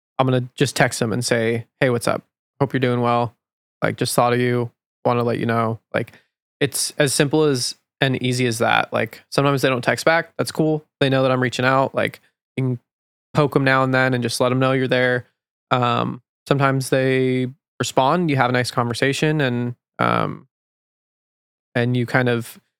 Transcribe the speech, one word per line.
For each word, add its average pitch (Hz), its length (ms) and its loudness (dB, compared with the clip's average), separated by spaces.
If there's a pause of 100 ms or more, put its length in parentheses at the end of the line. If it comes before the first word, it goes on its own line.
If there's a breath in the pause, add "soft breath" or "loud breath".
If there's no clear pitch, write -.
(180)
I'm 131 80 2
gonna 127 280 0
just - 220 -2
text 131 240 0
them 117 120 -2
and 123 120 -4
say, 117 420 -2 (140)
'Hey, 135 100 2
what's 120 180 -2
up? - 140 -2 (380)
Hope 143 120 -2
you're 135 80 0
doing 123 200 0
well. 120 340 0 (480)
Like, 107 140 0
just - 180 -4
thought 123 180 4
of 120 80 2
you. 123 300 -2 (340)
Wanna 120 200 0
let 117 140 -2
you - 80 -4
know.'" 113 340 0 (120)
Like, 113 200 -2 (480 soft breath)
it's - 380 -4
as 147 160 2
simple 156 300 2
as 135 300 0 (260)
and 131 220 0
easy 127 240 0
as 113 120 -2
that. 113 340 2
Like, 113 380 -4
sometimes 139 320 0
they 143 60 4
don't 127 140 0
text 123 220 0
back. 165 320 2
That's - 160 -4
cool. 156 320 0 (160)
They 139 80 2
know 131 140 2
that 131 80 2
I'm 127 120 0
reaching 123 220 -2
out. 135 300 2
Like, 110 260 -4 (360)
you 135 80 -2
can 127 140 -2 (540)
poke 147 240 2
'em 139 80 0
now 131 180 4
and 131 120 -2
then 131 200 2
and 120 80 0
just 117 180 -4
let 123 120 2
'em 127 60 0
know 131 140 2
you're 131 160 0
there. 123 380 0 (440)
Um, 123 520 -2 (240)
sometimes 135 440 0
they 131 560 0 (340)
respond. 147 500 2
You 139 60 0
have 123 140 2
a - 20 -4
nice 123 180 0
conversation 135 720 0
and, 123 340 -2 (240)
um, 57 500 -2 (1300)
and 123 220 0
you 123 80 0
kind 123 240 0
of, 117 320 -4 (200)